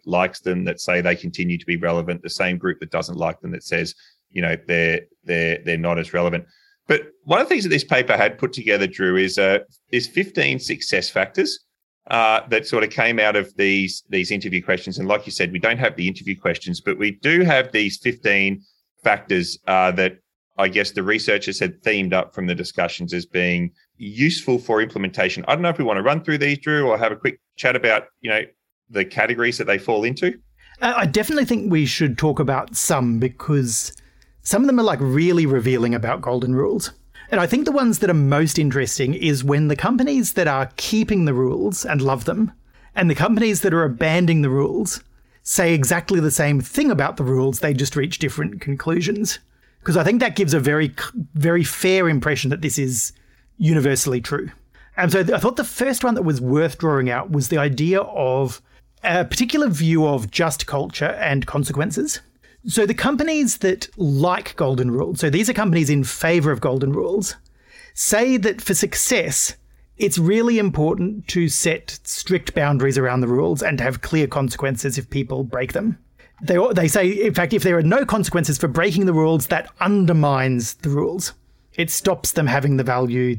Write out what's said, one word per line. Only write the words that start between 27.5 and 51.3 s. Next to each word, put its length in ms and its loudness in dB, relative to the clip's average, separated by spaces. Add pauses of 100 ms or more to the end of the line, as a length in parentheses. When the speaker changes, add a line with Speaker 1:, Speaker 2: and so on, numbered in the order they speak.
Speaker 1:
chat 200 0
about, 300 2 (140)
you 100 -6
know, 120 0 (480)
the 140 0
categories 540 -2
that 80 -4
they 120 2
fall 240 0
into. 320 -2 (480)
Speaker 2:
Uh, 140 0
I 100 0
definitely 380 0
think 260 -2
we 160 2
should 320 -2
talk 220 0
about 360 -2
some, 440 0
because 760 -2 (480)
some 200 0
of 40 4
them 140 4
are, 40 2
like, 160 0
really 460 2
revealing 480 2
about 260 -2
golden 340 -2
rules. 380 -2 (380)
And 100 2
I 60 2
think 180 0
the 80 -2
ones 280 2
that 100 2
are 40 4
most 440 2
interesting 560 0
is 300 0
when 240 2
the 80 0
companies 560 0
that 160 2
are 280 0
keeping 480 0
the 100 2
rules 520 0
and 160 0
love 240 0
them, 260 -2 (420)
and 140 2
the 60 4
companies 460 2
that 120 2
are 120 2
abandoning 580 2
the 80 2
rules 520 -2 (400)
say 300 2
exactly 480 2
the 100 2
same 300 2
thing 300 0
about 260 0
the 80 -2
rules, 360 2
they 120 0
just 240 -2
reach 220 -2
different 420 -4
conclusions. 800 -2 (440)
'Cause 140 2
I 80 4
think 160 4
that 160 0
gives 160 2
a 80 4
very 280 2
c-, 360 -8 (100)